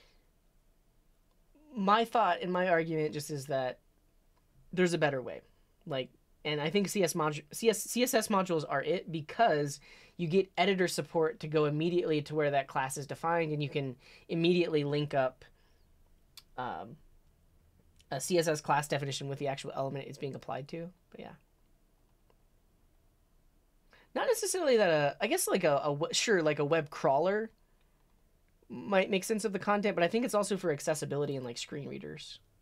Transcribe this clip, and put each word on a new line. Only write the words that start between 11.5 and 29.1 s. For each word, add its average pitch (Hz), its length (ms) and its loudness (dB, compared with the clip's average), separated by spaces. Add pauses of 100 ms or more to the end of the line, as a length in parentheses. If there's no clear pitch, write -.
immediately 160 580 0
to 151 120 -10
where 151 160 2
that 139 180 0
class 139 300 -4
is 139 80 -8
defined, 165 460 -2
and 147 100 -2
you 139 80 -4
can 135 260 -4 (320)
immediately 165 560 2
link 147 300 -2
up, 131 300 0 (1120)
um, 113 380 -8 (1120)
a 135 100 -4
C 180 160 0
S 165 100 4
S 151 140 0
class 147 280 0
definition 139 400 -4
with 139 100 -6
the 143 100 -4
actual 135 260 -6
element 139 320 -6
it's 151 120 -16
being 135 160 -8
applied 131 340 -10
to. 170 220 -10 (200)
But - 100 -20
yeah. - 120 -16 (2750)
Not - 120 0
necessarily 370 500 2
that 196 140 6
a, 147 320 4
I 208 40 0
guess, 349 220 0
like, 190 160 0
a, 143 140 6
a 151 100 0
w-, 143 240 -2
sure, 190 300 2
like, 151 160 2
a 151 80 2
web 160 240 2
crawler 185 600 2 (1160)
might 190 400 0
make 190 160 0